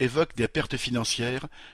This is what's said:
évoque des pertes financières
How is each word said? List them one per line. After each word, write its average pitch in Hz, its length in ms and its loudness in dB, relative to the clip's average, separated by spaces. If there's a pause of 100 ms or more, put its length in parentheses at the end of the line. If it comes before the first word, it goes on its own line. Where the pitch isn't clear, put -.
évoque 135 340 2
des 117 140 2
pertes 135 280 -2
financières 123 720 -2 (280)